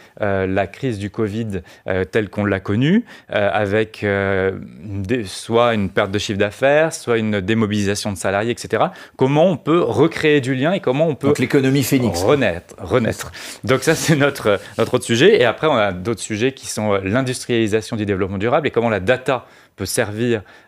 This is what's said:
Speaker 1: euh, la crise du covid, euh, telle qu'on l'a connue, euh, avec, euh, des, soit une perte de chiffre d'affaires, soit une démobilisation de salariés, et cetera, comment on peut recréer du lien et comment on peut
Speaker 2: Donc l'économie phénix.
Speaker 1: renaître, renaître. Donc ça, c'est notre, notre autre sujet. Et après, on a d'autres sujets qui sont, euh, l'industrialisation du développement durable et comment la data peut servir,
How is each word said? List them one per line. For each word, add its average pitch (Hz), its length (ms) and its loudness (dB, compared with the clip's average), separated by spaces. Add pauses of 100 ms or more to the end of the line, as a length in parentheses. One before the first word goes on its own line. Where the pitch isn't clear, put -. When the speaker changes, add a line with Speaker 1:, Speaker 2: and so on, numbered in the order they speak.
(220)
Speaker 1:
euh, 98 240 0
la 95 220 0
crise 117 320 -6
du 104 100 -6
covid, 107 520 -4 (260)
euh, 92 180 -2
telle 107 240 -2
qu'on 104 160 -2
l'a 98 140 0
connue, 139 440 2 (300)
euh, 101 180 2
avec, 107 520 -2
euh, 98 480 0 (320)
des, 101 400 -4
soit 117 500 0
une 101 160 0
perte 104 220 0
de 104 80 0
chiffre 101 180 -4
d'affaires, 139 560 2
soit 117 240 -2
une 107 240 0
démobilisation 104 720 0
de 95 80 -8
salariés, 104 320 0
et 117 80 -8
cetera, 135 340 -2 (240)
comment 147 300 4
on 175 100 0
peut 165 240 2
recréer 147 580 2
du 135 140 -2
lien 135 180 0
et 196 100 -2
comment 139 260 0
on 147 80 -2
peut 139 140 -2
Speaker 2:
Donc 143 100 2
l'économie 135 420 2
phénix. 117 400 0
Speaker 1:
renaître, 107 560 0
renaître. 110 540 -2 (320)
Donc 127 180 2
ça, 160 140 2
c'est 139 200 2
notre, 123 440 2 (180)
notre 113 160 0
autre 127 120 0
sujet. 135 360 6
Et 123 40 4
après, 117 200 0
on 151 120 2
a 101 160 2
d'autres 98 280 -6
sujets 110 300 -2
qui - 160 -14
sont, 107 260 -2
euh, 98 100 2
l'industrialisation 113 920 -2
du 107 100 -2
développement 98 320 -2
durable 110 140 -2 (140)
et 110 60 -2
comment 117 180 2
la 104 100 2
data 123 460 0 (320)
peut 98 80 -8
servir, 110 560 -2 (260)